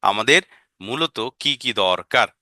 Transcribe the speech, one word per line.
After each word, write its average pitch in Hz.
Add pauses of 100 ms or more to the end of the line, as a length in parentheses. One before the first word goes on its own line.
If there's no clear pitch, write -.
আমাদের 110 (400)
মূলত 135 (200)
কি 143
কি 123
দরকার। 98 (140)